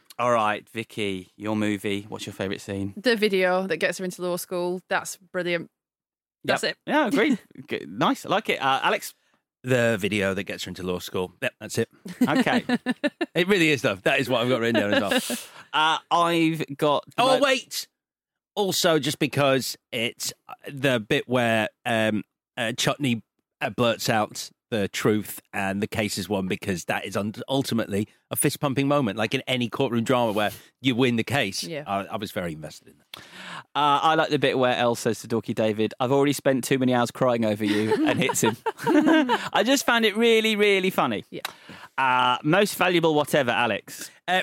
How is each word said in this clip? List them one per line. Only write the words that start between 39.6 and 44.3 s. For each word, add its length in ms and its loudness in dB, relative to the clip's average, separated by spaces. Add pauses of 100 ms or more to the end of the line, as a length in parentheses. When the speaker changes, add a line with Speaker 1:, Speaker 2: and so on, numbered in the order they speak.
Speaker 1:
just 200 2
found 200 2
it 120 2
really, 380 4
really 340 4
funny. 420 0
Speaker 2:
Yeah. 100 -12 (560)
Speaker 1:
Uh, 460 4
most 320 2
valuable 380 2
whatever, 380 2
Alex? 580 -2 (180)
Speaker 3:
Uh, 160 2